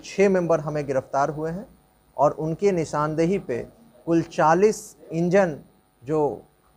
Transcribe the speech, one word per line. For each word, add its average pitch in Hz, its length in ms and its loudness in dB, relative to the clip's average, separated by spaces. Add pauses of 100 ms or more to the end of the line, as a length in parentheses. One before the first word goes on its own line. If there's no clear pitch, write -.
छः 196 240 2
मेंबर 170 320 2
हमें 151 260 -6
गिरफ्तार 135 440 -2
हुए 156 200 -6
हैं 190 160 -10 (500)
और 143 140 4
उनकी 160 420 0
निशानदेही 160 680 0
पे 120 300 -6 (380)
कुल 165 160 2
चालीस 175 760 2 (160)
इंजन 170 460 0 (460)
जो 143 380 -2 (340)